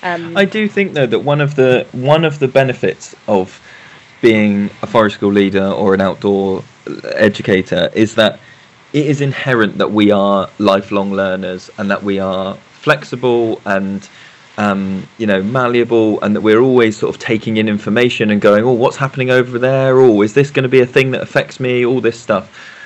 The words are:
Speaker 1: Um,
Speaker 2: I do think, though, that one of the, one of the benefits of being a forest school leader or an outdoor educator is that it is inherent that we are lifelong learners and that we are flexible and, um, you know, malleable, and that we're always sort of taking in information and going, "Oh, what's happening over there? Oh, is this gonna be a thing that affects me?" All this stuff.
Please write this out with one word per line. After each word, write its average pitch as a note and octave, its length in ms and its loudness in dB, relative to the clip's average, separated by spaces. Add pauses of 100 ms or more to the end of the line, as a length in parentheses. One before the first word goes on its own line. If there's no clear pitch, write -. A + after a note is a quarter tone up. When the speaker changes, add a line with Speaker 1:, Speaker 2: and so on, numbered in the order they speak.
Speaker 1:
Um, E3+ 320 -6
Speaker 2:
I G3+ 80 4
do G#3+ 240 -2
think, G3 260 -2
though, C#3 120 0
that A2 120 0
one C#3+ 220 0
of C#3+ 160 -2
the, B2+ 340 2
one D3 340 0
of D3+ 140 -2
the C#3 80 0
benefits B2+ 720 -2 (100)
of F#2+ 340 -2 (640)
being G#2 480 4 (100)
a - 60 -8
forest G#2+ 300 0
school G2+ 160 0
leader G2 340 2
or G2 260 0
an F#2+ 80 2
outdoor G2 600 -2 (520)
educator F#2 800 0
is G#2+ 200 0
that G#2+ 240 0 (540)
it D3 140 0
is C#3+ 140 -2
inherent C3 580 -2
that G2 120 -2
we G#2 220 4
are G2 360 0 (100)
lifelong G2+ 540 0
learners F#2 560 -6 (100)
and G2+ 120 -4
that G2 140 -4
we G2 160 -2
are F#2+ 340 -4
flexible B2 1120 -2
and, G2 440 -4 (480)
um, G2 520 -4 (100)
you A2+ 80 -4
know, F#2+ 160 0
malleable, A#2 800 0
and G#2 140 0
that E2+ 60 -4
we're G#2+ 180 4
always B2 360 2
sort - 160 -4
of - 80 -12
taking A2 360 -4
in A2 120 0
information A2 640 0
and G#2 100 0
going, G#2 220 4
"Oh, B2+ 100 2
what's B2 260 0
happening C3 320 -4
over B2 280 0
there? C3 400 2
Oh, A2+ 240 6
is G#2+ 120 0
this C#3+ 180 2
gonna C3 160 -2
be C3 120 4
a B2 60 4
thing C3 240 0
that B2+ 120 -4
affects - 360 -4
me?" B2 260 -2
All B2 160 0
this A#2 200 -2
stuff. A2+ 260 -2 (400)